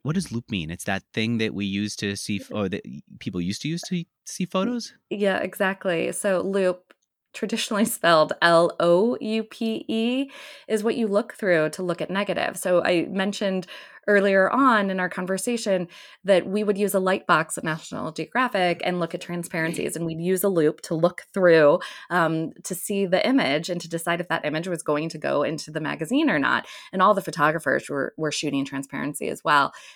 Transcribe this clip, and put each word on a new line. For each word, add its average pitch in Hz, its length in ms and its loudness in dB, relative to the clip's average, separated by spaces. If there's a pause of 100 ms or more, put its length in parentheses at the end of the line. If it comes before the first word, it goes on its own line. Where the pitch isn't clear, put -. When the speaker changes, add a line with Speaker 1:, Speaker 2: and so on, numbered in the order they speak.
Speaker 1:
what 156 140 -2
does 185 160 -4
loop 117 180 -6
mean? 82 180 -2
It's 85 160 -10
that 95 200 -4 (100)
thing 113 240 0
that 110 160 -2
we 101 100 -4
use 101 320 -2
to 101 200 -4
see, 98 240 -4
f-, - 120 -18
or 104 160 -2
that 95 160 -6
y-, 65 160 -14 (200)
people 92 200 -6
used 90 220 -4
to 147 60 -4
use 170 140 -4
to 175 220 -6 (220)
see - 180 -6
photos? 220 480 -4 (160)
Speaker 2:
Yeah, 202 300 0
exactly. 190 720 -2
So 190 300 -2
loop, 185 520 -2 (400)
traditionally 220 520 -2
spelled 160 480 4 (100)
L 170 380 6
O 180 400 4
U 220 240 -2
P 220 420 -6
E, 247 440 -2 (360)
is 214 160 -2
what 226 140 0
you 226 100 0
look 220 280 0
through 165 360 2
to 185 120 -8
look 175 200 -4
at - 80 -8
negative. 196 480 -2
So 180 260 2
I 170 240 2
mentioned 196 600 -2 (400)
earlier 196 420 6
on 226 400 4
in 185 80 -4
our 180 100 -2
conversation 190 800 -2 (380)
that 185 200 4
we 208 200 -2
would 202 120 2
use 196 160 0
a 196 60 2
light 190 260 0
box 165 320 2
at - 60 -8
National 160 480 -6
Geographic 180 760 -2
and 180 140 -2
look 170 160 -4
at 175 60 -6
transparencies, 165 760 -6
and 165 100 -6
we'd 165 160 -6
use 180 220 0
a 202 60 2
loop 160 340 2
to - 140 -6
look 170 260 0 (100)
through, 165 460 8 (320)
um, 160 400 2 (140)
to 190 100 -6
see 196 320 -2
the 175 200 2
image 170 440 2
and 175 100 -4
to 165 80 -12
decide 170 320 -2
if 170 60 -6
that 165 180 -4
image 156 220 -4
was 175 160 -4
going 151 260 0
to 156 100 -12
go 143 260 0
into 151 260 -6
the 156 100 -6
magazine 160 480 0
or 165 120 2
not. 123 260 0 (260)
And 190 80 0
all 196 140 6
the 190 80 -4
photographers 156 680 0
were, 139 280 -4
were 156 160 -2
shooting 139 320 -2
transparency 147 640 -6
as - 160 -6
well, 147 280 4 (240)